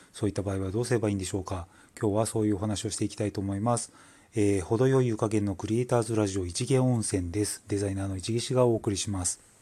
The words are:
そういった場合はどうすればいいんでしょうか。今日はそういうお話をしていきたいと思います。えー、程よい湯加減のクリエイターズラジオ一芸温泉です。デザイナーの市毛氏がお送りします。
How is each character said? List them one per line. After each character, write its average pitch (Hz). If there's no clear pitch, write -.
そ -
う -
い -
っ -
た 101
場 98
合 95
は 95
ど 107
う 123
す 123
れ 113
ば 107
い 101
い -
ん -
で 95
し -
ょ 98
う 90
か。 90
今 95
日 98
は 110
そ 113
う 107
い 107
う 98
お -
話 107
を 101
し -
て 107
い 104
き -
た 107
い 98
と 101
思 98
い 98
ま 117
す。 -
え 101
ー、 -
程 117
よ 135
い 127
湯 110
加 110
減 104
の 98
ク -
リ 107
エ -
イ 123
タ 120
ー -
ズ 110
ラ 107
ジ 98
オ 92
一 87
芸 131
温 127
泉 92
で 104
す。 -
デ 104
ザ 101
イ 98
ナ 98
ー 98
の 95
市 104
毛 117
氏 123
が 127
お 117
送 107
り 98
し -
ま 92
す。 -